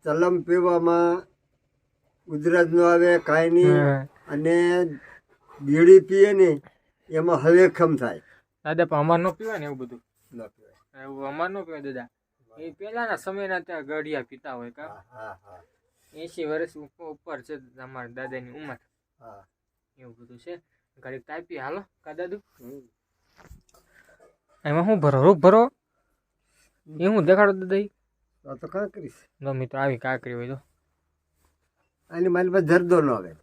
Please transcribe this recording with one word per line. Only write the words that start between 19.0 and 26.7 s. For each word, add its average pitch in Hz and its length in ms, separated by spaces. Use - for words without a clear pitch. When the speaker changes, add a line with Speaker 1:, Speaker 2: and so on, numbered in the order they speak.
Speaker 1:
હા. 107 220
Speaker 2:
એવું 123 180
બધું 120 240
છે. 175 140
ઘડીક 131 280
તાપી 165 320
હાલો 147 240
કા 160 100
દાદુ? 349 240
Speaker 1:
હમ. 269 220
Speaker 2:
એમાં 156 200
શું 214 140
ભરો? 139 240
રૂપ 185 140
ભરો? 190 240